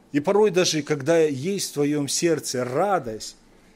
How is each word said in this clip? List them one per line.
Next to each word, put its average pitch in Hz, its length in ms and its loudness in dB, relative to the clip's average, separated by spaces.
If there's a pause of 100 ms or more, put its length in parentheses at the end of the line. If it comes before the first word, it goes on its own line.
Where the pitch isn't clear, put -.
(120)
И 143 80 0
порой 202 300 4
даже, 165 320 0
когда 151 360 0
есть 156 520 0
в - 40 -14
твоём 143 340 0
сердце 151 560 -2
радость, 131 720 -2 (400)